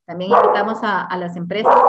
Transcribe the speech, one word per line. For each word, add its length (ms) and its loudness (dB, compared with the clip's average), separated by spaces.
también 260 -6
invitamos 520 2
a, 220 -2
a 120 -8
las 180 -8
empresas 400 0